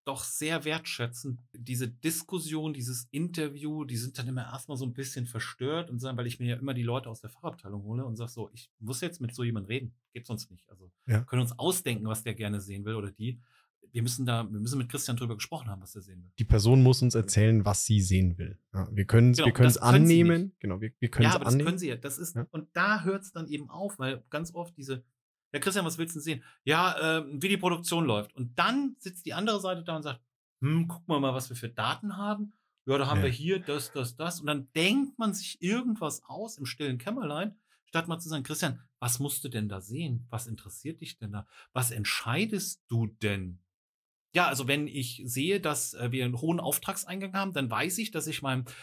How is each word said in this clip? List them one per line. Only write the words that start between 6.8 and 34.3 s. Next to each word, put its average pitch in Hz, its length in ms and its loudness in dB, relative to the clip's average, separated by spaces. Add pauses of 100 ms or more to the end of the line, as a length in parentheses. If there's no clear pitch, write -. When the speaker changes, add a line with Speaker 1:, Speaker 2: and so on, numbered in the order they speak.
Speaker 1:
Leute 120 260 -2
aus 110 120 -14
der 107 100 -14
Fachabteilung 104 520 -10
hole 117 220 -4
und 117 100 -6
sag 117 140 -8
so, 113 240 -10
"Ich - 160 -20 (100)
muss 113 220 -8
jetzt 175 180 -6
mit 120 140 -6
so 123 100 -4
jemandem 113 240 -2
reden, 120 280 -4 (180)
geht 123 140 -14
sonst 104 240 -8
nicht. - 180 -20
Also 92 220 -20 (160)
Speaker 2:
Ja. 117 180 2
Speaker 1:
können 123 160 0
uns 120 160 -4
ausdenken, 139 480 -2
was 110 160 -4
der 107 140 -6
gerne 104 260 -4
sehen 98 240 -10
will 110 100 -4
oder 101 160 -6
die. 120 300 -8 (500)
Wir 117 120 -2
müssen 123 240 -2
da, 117 160 0
wir 107 160 -6
müssen 120 180 -2
mit 123 120 -2
Christian 123 280 -4
drüber 117 180 -4
gesprochen 127 340 -8
haben, 98 120 -10
was 95 140 -20
er 101 80 -12
sehen 92 200 -18
will." 92 140 -20
Speaker 2:
Die 110 80 2
Person 117 380 10
muss 127 180 8
uns 123 140 4
erzählen, 110 500 6
was 104 200 2
sie 107 140 6
sehen 92 380 4
will. 90 220 -10 (160)
Ja, 95 160 -2
wir 101 140 2
können's, 120 340 8
Speaker 1:
Genau, 156 80 6
Speaker 2:
wir 120 60 6
können's 123 240 8
Speaker 1:
das - 80 -2
können 143 200 10
sie 165 120 10
Speaker 2:
annehmen. 170 260 8
Speaker 1:
nicht. 196 160 -8
Speaker 2:
Genau, 98 220 -4
wir, 110 180 -6
wir 120 100 0
können's 117 240 6
Speaker 1:
Ja, - 20 6
aber - 100 0
das 117 100 4
Speaker 2:
annehmen. 147 120 2
Speaker 1:
können 180 120 0
sie 175 100 -4
ja. 120 60 -4
Das 123 240 -8
ist, 170 160 -8
Speaker 2:
Ja. 123 160 -4
Speaker 1:
und 156 220 -10
da 196 300 2
hört's 190 280 -2
dann 165 160 -8
eben 147 240 -8
auf, 202 280 -8
weil 131 300 -4
ganz 165 240 -6
oft 170 240 -10
diese, 135 260 -8 (500)
"Ja, 143 60 -4
Christian, 190 260 0
was 151 120 -2
willst 165 180 -4
du 156 40 -6
denn 143 40 -10
sehen?" 151 200 -4 (200)
"Ja, 160 560 2
ähm, 143 220 -4
wie 190 80 2
die 196 80 4
Produktion 170 480 0
läuft." 104 300 2
Und 123 220 -4
dann 254 420 2
sitzt - 260 -14
die 151 80 -6
andere 202 260 0
Seite 185 240 -4
da 165 140 -4
und 151 60 -6
sagt, 139 180 -8 (400)
"Hm, 160 260 2
gucken 170 200 -10
wir 156 120 2
mal, 135 140 2
was 127 160 -4
wir 123 60 -10
für 120 140 -8
Daten 160 480 -4
haben. 208 360 -4 (340)
Ja, 135 100 4
da 139 100 2
haben 143 120 2
Speaker 2:
Ja. 95 40 4
Speaker 1:
wir 135 60 4
hier 151 300 0
das, 147 320 -6
das, 123 240 -6
das." 175 260 -6